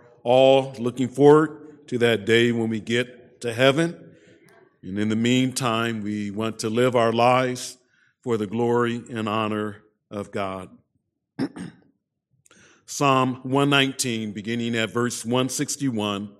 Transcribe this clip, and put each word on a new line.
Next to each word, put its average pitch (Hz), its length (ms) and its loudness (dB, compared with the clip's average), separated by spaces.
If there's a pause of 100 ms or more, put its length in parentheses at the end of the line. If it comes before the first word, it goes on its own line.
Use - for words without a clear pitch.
(240)
all 131 560 4
looking 123 280 -2
forward 147 800 4
to 123 120 -6
that 113 260 2
day 117 260 4
when 117 180 -2
we 113 100 -4
get 117 640 -6
to 117 120 -6
heaven. 135 640 0 (680)
And 95 160 -10
in 107 120 -2
the 110 60 0
meantime, 117 880 0
we 104 300 -6
want 107 280 -6
to 113 100 -6
live 123 260 0
our 113 160 2
lives 127 680 0 (440)
for 117 160 -2
the 104 100 -4
glory 117 640 -2
and 110 180 -6
honor 107 560 -2 (260)
of 101 220 -10
God. 95 380 -8 (680)
<clears throat> 262 120 -4 (1400)
Psalm 131 580 0
one 139 260 0
nineteen, 131 600 -2
beginning 117 440 -6
at 113 160 -2
verse 120 320 -4
one 127 260 -2
sixty-one, 104 920 -4